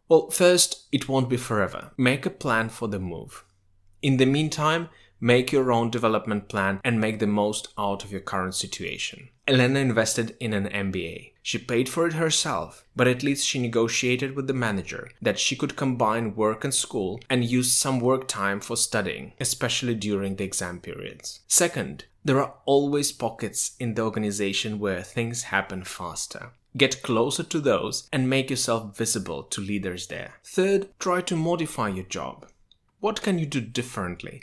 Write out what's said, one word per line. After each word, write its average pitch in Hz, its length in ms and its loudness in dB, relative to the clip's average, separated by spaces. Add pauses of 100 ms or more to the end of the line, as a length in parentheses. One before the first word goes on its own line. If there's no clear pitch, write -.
Well, 160 220 8
first, - 600 4
it - 180 -2
won't 131 200 2
be 123 80 2
forever. - 640 -2
Make 127 260 2
a - 60 0
plan 113 400 0
for - 180 -6
the 101 100 -4
move. - 460 -8 (560)
In 135 160 4
the 131 80 6
meantime, 156 640 2 (320)
make 123 320 4
your 131 200 4
own 117 180 4
development 110 580 0
plan 98 340 0
and 117 180 2
make 107 180 0
the 107 80 2
most 104 500 0
out 101 280 -2
of 101 80 -12
your 95 80 -6
current 92 340 -4
situation. - 760 -8 (200)
Elena 131 300 4
invested 117 600 2
in 113 120 -2
an 101 140 0
M 98 240 -2
B 90 160 -4
A. - 260 -12 (100)
She - 160 -4
paid 123 300 0
for 170 180 0
it 160 80 -2
herself, 156 720 -2 (120)
but 123 100 4
at 127 160 2
least 139 240 0
she 135 140 -2
negotiated 123 760 0
with 135 140 -4
the 139 40 -2
manager 110 560 -2 (140)
that 104 160 2
she - 160 0
could 135 220 -4
combine 117 580 0
work 107 300 0
and 135 100 -2
school 101 460 -2 (100)
and 123 140 2
use 123 260 2
some 131 300 2
work 131 260 2
time 98 340 -2
for 117 160 -6
studying, 95 640 -2
especially 123 560 -2
during 98 420 -2
the 98 80 -4
exam 90 360 -6
periods. - 640 -12
Second, 104 580 0 (200)
there 127 160 4
are - 140 -2 (100)
always 143 480 4
pockets - 680 -6
in 117 160 -4
the 113 80 0
organization 104 800 -2
where 95 220 -2
things 117 420 -4
happen 95 400 -2
faster. - 640 -10 (260)
Get 131 280 2
closer 127 400 0
to 160 160 -4
those 120 520 0
and 131 160 0
make 131 220 0
yourself 110 460 -2
visible 95 480 -4
to - 160 -8
leaders 95 480 -6
there. - 260 -12 (100)
Third, 196 440 0 (100)
try 180 240 0
to 180 140 -2
modify 160 540 -2
your 95 160 -6
job. - 420 -10 (520)
What 220 200 -2
can 190 180 0
you 160 60 0
do 139 160 -2
differently 107 840 -6